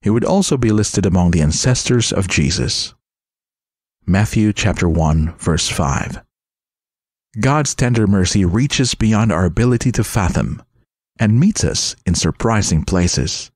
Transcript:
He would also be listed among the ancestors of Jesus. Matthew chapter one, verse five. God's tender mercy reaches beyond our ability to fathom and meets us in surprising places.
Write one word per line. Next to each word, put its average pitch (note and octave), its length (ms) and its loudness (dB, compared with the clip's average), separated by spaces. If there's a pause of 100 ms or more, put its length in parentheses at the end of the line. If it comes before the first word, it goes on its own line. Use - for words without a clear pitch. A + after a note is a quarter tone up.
He G#2 80 -2
would A#2 140 2
also F#3 320 0
be A#2 160 0
listed G#2 340 0
among F2 260 2
the E2 100 2
ancestors A#2+ 720 0
of - 160 -2
Jesus. - 640 -2 (1120)
Matthew G#2 480 0
chapter - 340 -2
one, D#2+ 520 0
verse - 280 -2
five. - 560 -4 (1120)
God's C#3 380 0
tender A#2 320 2
mercy F#2+ 380 2
reaches A#2+ 500 0
beyond A2 380 2
our F2 100 2
ability A#2 480 0
to G#2+ 140 -2
fathom D#2 580 -2 (580)
and A2 160 2
meets F#3 280 2
us - 400 -4
in F2 100 0
surprising F#2 720 0
places. F2 720 -2